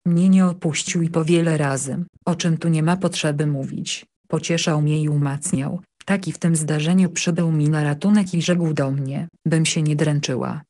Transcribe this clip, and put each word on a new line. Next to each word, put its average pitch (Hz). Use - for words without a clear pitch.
mnie 175
nie 190
opuścił 175
i 165
po 165
wiele 165
razy, 139
o 175
czym 165
tu 170
nie 156
ma 175
potrzeby 156
mówić, -
pocieszał 165
mnie 151
i 151
umacniał. 143
Tak 196
i 160
w -
tym 165
zdarzeniu 156
przybył 170
mi 151
na 151
ratunek 185
i 170
rzekł 170
do 139
mnie, 139
bym 160
się 160
nie 151
dręczyła, 147